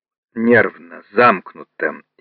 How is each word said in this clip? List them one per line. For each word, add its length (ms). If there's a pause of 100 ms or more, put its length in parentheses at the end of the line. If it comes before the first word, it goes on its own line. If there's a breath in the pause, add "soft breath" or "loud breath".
(360)
нервно, 800
замкнута, 880 (200)